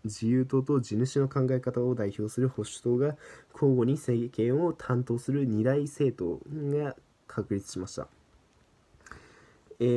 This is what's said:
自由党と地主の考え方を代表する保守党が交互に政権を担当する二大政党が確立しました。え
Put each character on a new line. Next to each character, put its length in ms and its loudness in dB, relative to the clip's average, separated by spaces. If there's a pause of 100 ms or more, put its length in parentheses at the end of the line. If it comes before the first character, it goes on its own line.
自 240 -2
由 180 4
党 160 2
と 180 2
地 160 -4
主 240 0
の 80 2
考 220 0
え 100 0
方 220 -2
を 120 2
代 220 -2
表 160 -4
す 80 -2
る 80 4
保 140 -4
守 80 -8 (120)
党 140 2
が 200 0 (360)
交 200 4
互 140 4
に 80 4
政 400 -2
権 300 2
を 80 2
担 320 -2
当 140 -2
す 120 -4
る 140 0
二 180 2
大 200 2
政 340 0
党 240 -4 (360)
が 200 -4 (300)
確 280 -4
立 180 -6
し 60 -10
ま 80 -6
し 100 -16
た。 100 -8 (1700)
え 40 2 (120)